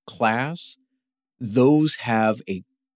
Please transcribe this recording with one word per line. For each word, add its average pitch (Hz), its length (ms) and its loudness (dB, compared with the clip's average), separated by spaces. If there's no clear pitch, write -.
class, 123 720 -2
those 135 560 2
have 110 520 -2
a 92 140 -8